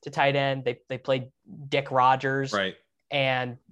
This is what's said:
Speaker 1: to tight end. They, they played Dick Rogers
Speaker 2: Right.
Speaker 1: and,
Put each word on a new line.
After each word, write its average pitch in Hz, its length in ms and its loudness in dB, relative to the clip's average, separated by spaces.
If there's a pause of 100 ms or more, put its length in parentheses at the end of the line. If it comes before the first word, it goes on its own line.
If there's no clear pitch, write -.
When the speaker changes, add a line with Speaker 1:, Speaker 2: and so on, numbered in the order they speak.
Speaker 1:
to - 80 -10
tight 139 260 2
end. 135 300 0
They, 123 140 -4 (100)
they 131 80 -6
played 131 300 -2 (420)
Dick 139 220 -2
Rogers 135 600 2
Speaker 2:
Right. 98 240 -2 (360)
Speaker 1:
and, 127 460 -2 (140)